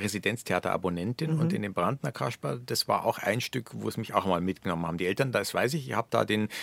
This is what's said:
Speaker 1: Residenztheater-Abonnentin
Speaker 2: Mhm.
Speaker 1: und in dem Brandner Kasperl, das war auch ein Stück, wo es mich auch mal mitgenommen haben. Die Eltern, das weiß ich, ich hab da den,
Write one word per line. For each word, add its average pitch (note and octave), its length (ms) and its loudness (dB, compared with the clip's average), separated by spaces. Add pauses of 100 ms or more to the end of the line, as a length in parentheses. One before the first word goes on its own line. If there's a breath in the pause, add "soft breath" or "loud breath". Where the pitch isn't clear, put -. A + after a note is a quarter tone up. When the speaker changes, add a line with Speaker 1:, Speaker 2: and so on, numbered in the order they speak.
(460)
Speaker 1:
Residenztheater-Abonnentin F#2 880 0
Speaker 2:
Mhm. D#3 80 2
Speaker 1:
und E3 100 4
in G#2+ 120 -2
dem G2 100 -4
Brandner C3 400 0
Kasperl, C3+ 520 -4
das A#2+ 220 -2
war G2+ 160 2
auch A2 160 2
ein G#2+ 220 0
Stück, - 320 -4
wo A2 160 -4
es - 80 -4
mich A2 160 -4
auch G#2 120 4
mal F2+ 140 4
mitgenommen F2 480 -2
haben. E2 100 -2
Die F2+ 80 0
Eltern, A#2+ 280 2
das G2+ 200 0
weiß A2+ 200 2
ich, C3+ 160 -4
ich A2 60 -2
hab A2 160 0
da A2+ 120 4
den, G#2+ 240 2 (160 loud breath)